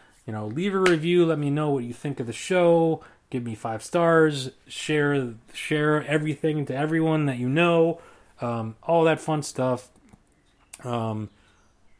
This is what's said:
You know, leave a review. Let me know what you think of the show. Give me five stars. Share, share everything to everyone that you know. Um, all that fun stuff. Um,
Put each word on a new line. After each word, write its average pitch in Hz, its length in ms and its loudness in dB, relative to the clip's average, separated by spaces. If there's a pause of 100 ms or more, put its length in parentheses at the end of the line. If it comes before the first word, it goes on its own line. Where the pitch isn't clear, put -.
(260)
You 110 80 -8
know, 107 120 -6
leave 175 280 -4
a 196 40 -2
review. 175 460 4
Let 160 140 0
me 147 100 -2
know 151 220 0
what 135 140 -2
you 120 100 -10
think 143 260 -8
of 120 60 -6
the 113 80 -8
show. 170 680 2 (280)
Give 127 120 -6
me 117 120 -8
five 113 280 -8
stars. 160 680 2 (160)
Share, 143 680 -2 (220)
share 151 500 0
everything 151 600 -2
to 131 100 -6
everyone 156 480 0
that 131 140 0
you 123 100 -2
know. 165 540 2 (400)
Um, 117 400 -6
all 165 220 2
that 156 160 2
fun 151 220 -4
stuff. 127 460 -4 (960)
Um, 113 460 -4 (680)